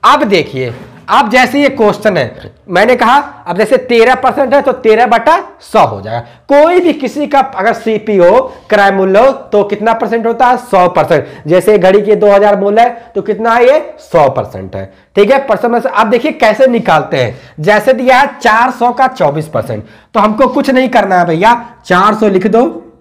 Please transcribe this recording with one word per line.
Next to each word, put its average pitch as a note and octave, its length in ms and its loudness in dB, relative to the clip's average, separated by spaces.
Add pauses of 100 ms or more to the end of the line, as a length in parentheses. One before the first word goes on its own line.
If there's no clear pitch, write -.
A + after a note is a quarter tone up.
अब C4+ 200 2
देखिए, C#3 480 -4 (360)
अब A3+ 220 0
जैसे B3+ 320 0
ये C#4 80 2
question G#3 460 0
है, - 360 -8 (160)
मैंने G3+ 280 2
कहा A#3+ 200 2 (300)
अब F3 120 -8
जैसे A3 200 0
तेरह A#3+ 380 2
परसेंट B3+ 380 -2
है C#4 80 4
तो B3+ 120 -2
तेरह A3+ 320 2
बटा A#3 300 2 (260)
सौ G3 220 2
हो G#2 160 -6
जाएगा। A2 200 -8 (280)
कोई D#4+ 320 4
भी E4+ 140 0
किसी C4+ 320 -6
का D4 140 0
अगर A3 340 -2
सीपीओ G#3+ 560 0 (380)
क्रय G3+ 240 2
मूल्य F#3+ 260 0
हो C4 140 4 (200)
तो G#3 120 2
कितना G#3+ 300 -2
percent A3+ 320 -4
होता A#3 200 0
है? B3 120 2
सौ F3+ 320 0
परसेंट। D#3 360 0 (200)
जैसे F3+ 320 2
घड़ी F#3+ 240 2
के G3+ 140 0
दो G#3 140 2
हज़ार G3+ 300 2
मूल्य G3+ 200 0
है A#3+ 340 -2
तो G3 80 -4
कितना A3 320 -2
है B3 120 2
ये? C#4+ 120 4 (240)
सौ D3+ 280 0
परसेंट G2 460 -10
है। F#2+ 80 -10 (320)
ठीक G3+ 140 2
है, C4+ 100 4
परसेंट C4+ 320 -2
में A#3+ 80 0
से A#3 100 -6
अब G#3+ 200 -2
देखिए B3+ 240 -2
कैसे A3+ 340 0
निकालते E3 480 0
हैं। A#2+ 200 -4 (240)
जैसे G#3 340 0
दिया B3+ 240 2
है C#4 200 -2
चार A#3 340 0
सौ A#3+ 200 -2
का C4 160 0
चौबीस D#3 400 -4
परसेंट, G#2+ 360 -8 (300)
तो A3 60 2
हमको G#3+ 280 2
कुछ C#4 220 -2
नहीं B3+ 200 0
करना G3 280 0
है F3 80 0
भैया, E3+ 280 2 (300)
चार F#3+ 300 0
सौ A3 140 0
लिख F#3+ 200 0
दो। A#3 180 2 (340)